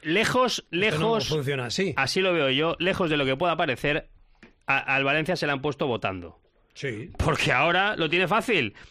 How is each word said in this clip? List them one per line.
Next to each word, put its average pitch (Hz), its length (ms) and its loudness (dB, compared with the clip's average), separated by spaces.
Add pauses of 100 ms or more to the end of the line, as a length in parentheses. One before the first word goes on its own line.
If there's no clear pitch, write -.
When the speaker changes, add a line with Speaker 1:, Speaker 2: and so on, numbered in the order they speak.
Speaker 1:
Lejos, 220 560 2
Speaker 2:
Esto - 120 -16
no 170 80 -2
Speaker 1:
lejos, 202 480 0
Speaker 2:
funciona 139 380 -2
así. 165 320 -2
Speaker 1:
así 135 240 0
lo 190 100 2
veo 151 180 2
yo, 147 300 0
lejos 180 300 0
de 151 80 2
lo 143 80 2
que 135 100 2
pueda 160 220 0
parecer, 147 500 -2 (600)
a, 135 100 2
al 135 260 0
Valencia 151 320 0
se 156 120 -2
le 147 40 0
han 139 100 -2
puesto 147 260 -2
votando. 95 520 -4 (360)
Speaker 2:
Sí. 127 420 -8
Speaker 1:
Porque - 340 2
ahora 170 460 2
lo 160 120 0
tiene 175 180 2
fácil. 185 460 0 (160)